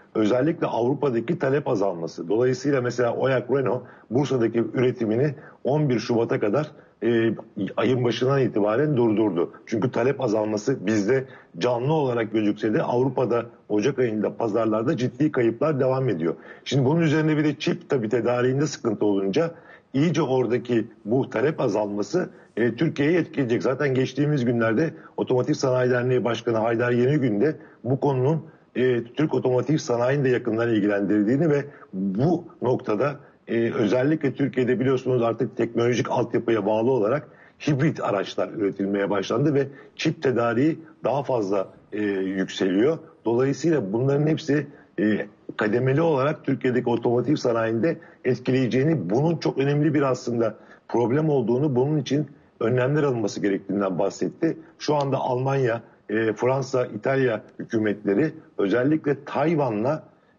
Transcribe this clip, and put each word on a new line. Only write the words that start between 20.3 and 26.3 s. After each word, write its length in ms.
bu 240
talep 320
azalması, 680
e, 180
Türkiye'yi 420
etkileyecek. 460
Zaten 300
geçtiğimiz 520
günlerde 480
Otomotiv 360
Sanayi 380
Derneği 320
Başkanı 340